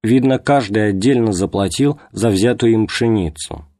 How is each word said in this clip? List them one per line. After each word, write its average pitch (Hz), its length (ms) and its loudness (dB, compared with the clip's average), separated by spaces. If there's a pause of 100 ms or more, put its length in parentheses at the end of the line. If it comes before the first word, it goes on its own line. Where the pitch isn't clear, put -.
Видно, 127 360 2
каждый 107 520 0
отдельно 110 420 0
заплатил 101 640 -2 (140)
за 113 160 -2
взятую 113 440 2
им 110 140 2
пшеницу. 92 760 -4 (160)